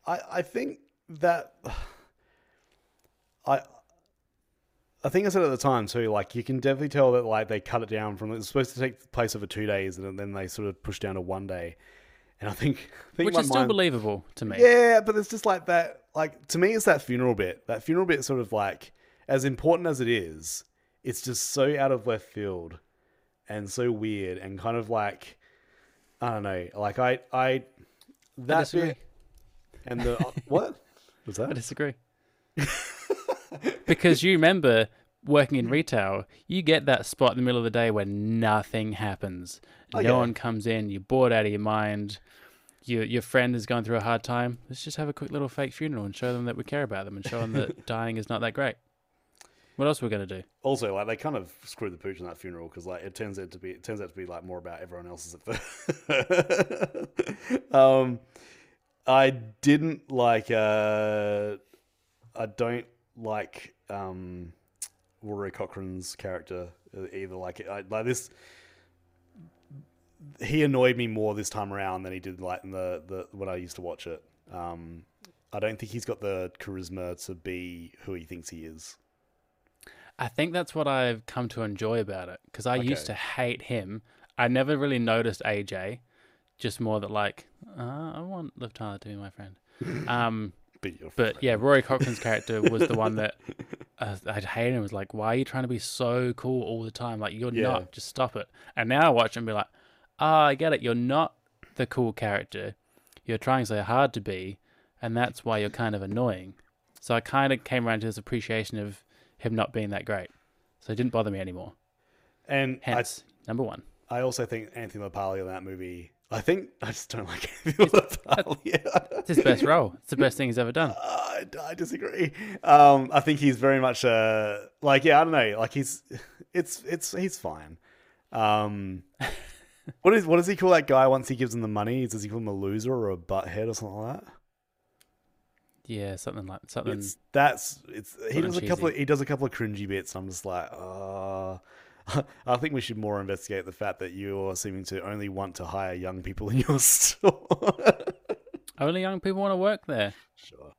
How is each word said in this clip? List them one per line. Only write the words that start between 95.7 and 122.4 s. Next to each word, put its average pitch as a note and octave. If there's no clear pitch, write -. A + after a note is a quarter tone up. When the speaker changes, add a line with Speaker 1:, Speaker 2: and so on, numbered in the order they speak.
Speaker 2:
so B2
cool B2+
all A2+
the A2+
time? A#2
Like, G#2
you're A#2+
Speaker 1:
Yeah. A2+
Speaker 2:
not. G#2+
Just -
stop -
it." G2+
And A#2
now C#3+
I -
watch A#2
him A#2
and A2+
be A2
like, G#2
"Ah, D#3
I C#3+
get D#3+
it. C#3
You're A#2
not C3
the B2+
cool A#2+
character. G2+
You're A2+
trying C3
so G#2
hard B2
to A2+
be, F#2+
and A#2
that's A#2+
why A2+
you're G#2
kind A2
of G2+
annoying." G2
So -
I A2+
kind C3+
of B2+
came B2
around A2+
to A2
this A2
appreciation A2
of G#2
him A#2
not A2
being G#2+
that G2
great. G2+
So -
it -
didn't A#2+
bother A2+
me G2
anymore. F#2
Speaker 1:
And C3+
I B2+
Speaker 2:
Hence, -
number A#2
one. -
Speaker 1:
I B2
also B2+
think A2+
Anthony G#2+
LaPaglia G2
in F#2
that F#2
movie, F2+
I G#2+
think F3+
I G#2+
just -
don't A2
like -
<laughs> -
Anthony D#3+
Speaker 2:
It's, -
Speaker 1:
LaPaglia. -
Speaker 2:
it's -
his E3
best B2
role. C#3+
It's -
the D3
best C3
thing C3+
he's A#2
ever A#2+
done. D3
Speaker 1:
Uh, -
I, -
I D#3
disagree. F3+